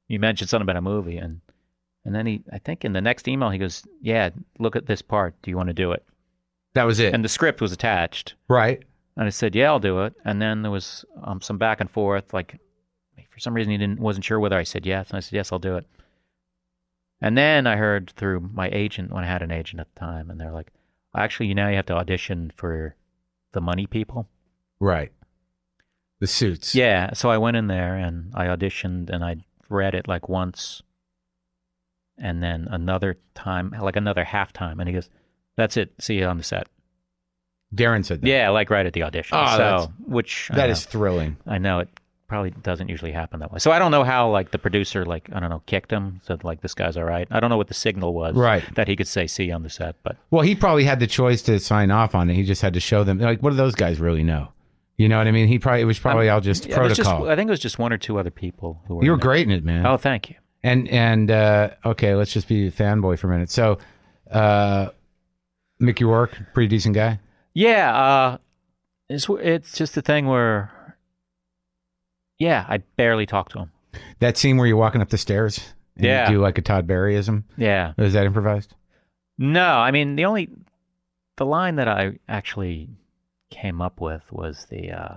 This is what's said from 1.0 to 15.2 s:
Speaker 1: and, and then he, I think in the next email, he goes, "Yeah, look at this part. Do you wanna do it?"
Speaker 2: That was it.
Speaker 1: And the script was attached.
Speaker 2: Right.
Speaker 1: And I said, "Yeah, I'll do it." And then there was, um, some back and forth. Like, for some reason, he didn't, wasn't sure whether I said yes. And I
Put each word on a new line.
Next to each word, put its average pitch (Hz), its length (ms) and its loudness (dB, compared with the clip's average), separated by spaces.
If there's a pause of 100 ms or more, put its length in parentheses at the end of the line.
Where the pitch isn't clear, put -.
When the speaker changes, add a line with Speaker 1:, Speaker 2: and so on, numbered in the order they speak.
Speaker 1:
and, 85 240 -12 (640)
and 98 80 -8
then 110 140 -4
he, 107 160 -4 (100)
I 101 60 -12
think - 260 -10
in 104 80 -4
the 92 80 -2
next 117 280 -2
email, 127 220 -2
he 95 80 -2
goes, 92 260 -6 (160)
"Yeah, 107 300 0 (280)
look 113 160 -2
at 120 120 -6
this 107 160 -4
part. 95 400 -2
Do - 100 -10
you 90 40 -4
wanna 90 180 -4
do 90 180 -2
it?" - 120 -6 (720)
Speaker 2:
That 127 100 2
was 113 140 2
it. 107 160 2
Speaker 1:
And 113 100 0
the 110 40 -2
script - 320 0
was 104 120 0
attached. 90 640 -2 (140)
Speaker 2:
Right. 123 340 2 (340)
Speaker 1:
And 110 100 -2
I 101 40 -2
said, 104 240 -2
"Yeah, 131 140 4
I'll 147 120 4
do 95 220 0
it." 107 120 -4 (100)
And 104 180 -2
then 107 200 -2
there 104 100 -4
was, - 320 -10 (180)
um, 92 180 -8
some 101 180 -8
back 110 220 0
and 95 100 -4
forth. 101 440 -2
Like, 92 240 -8 (720)
for - 100 -20
some 117 140 -6
reason, 110 160 -2
he 101 80 -2
didn't, 101 220 -4
wasn't 104 240 -4
sure 110 160 -2
whether 101 180 0
I 87 60 0
said 82 200 -10
yes. 95 260 -6
And 101 60 -8
I 95 40 -8